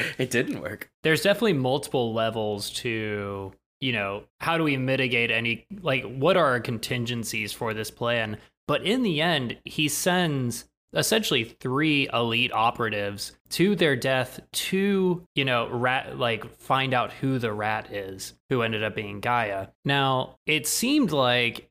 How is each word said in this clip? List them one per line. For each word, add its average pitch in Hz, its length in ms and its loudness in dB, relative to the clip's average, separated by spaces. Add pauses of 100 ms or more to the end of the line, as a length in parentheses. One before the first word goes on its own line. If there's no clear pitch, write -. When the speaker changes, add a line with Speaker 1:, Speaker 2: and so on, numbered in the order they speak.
(180)
Speaker 1:
it 127 120 -2
didn't 123 300 0
work. - 300 -10 (120)
Speaker 2:
There's 156 200 2
definitely 202 320 4
multiple 131 580 0
levels 110 580 -2
to, 104 840 -6 (280)
you 131 120 -2
know, 101 320 -4 (160)
how 165 180 0
do 165 60 2
we 143 120 2
mitigate 127 540 0
any, 117 340 -2 (160)
like, 135 240 -2
what 135 320 2
are 165 100 6
our 123 140 2
contingencies 117 920 -4
for 113 200 -4
this 107 180 -6
plan? 113 460 -2 (300)
But 143 180 0
in 247 200 0
the 160 180 0
end, 143 420 0
he 151 240 -2
sends 143 760 0 (280)
essentially 185 520 2
three 135 680 0
elite 120 400 0
operatives 107 800 0 (180)
to 202 280 2
their 156 180 4
death 131 460 0 (100)
to, 190 720 0 (140)
you 139 80 2
know, 120 260 2
rat, 127 480 -2
like, 117 400 -2
find 131 340 0
out 120 200 2
who 135 260 -2
the 113 140 -2
rat 107 400 -2
is, 98 420 -10 (140)
who 127 140 2
ended 110 200 0
up 107 140 -2
being 104 240 -8
Gaia. 104 480 0 (160)
Now, 135 500 0 (120)
it 151 200 0
seemed 254 460 2
like 123 580 2